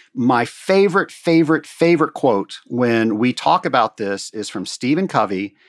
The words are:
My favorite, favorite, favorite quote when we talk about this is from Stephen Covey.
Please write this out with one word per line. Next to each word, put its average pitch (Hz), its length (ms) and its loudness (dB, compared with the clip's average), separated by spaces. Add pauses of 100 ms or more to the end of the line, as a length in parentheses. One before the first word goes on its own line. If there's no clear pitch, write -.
(140)
My 127 320 2
favorite, 190 640 0
favorite, 165 540 0
favorite 165 480 0
quote 104 500 -2
when 117 540 0
we 123 160 0
talk 165 320 0
about 131 320 0
this 98 340 -6
is 107 160 -10
from 95 160 -10
Stephen 151 420 -4
Covey. 101 480 -4 (140)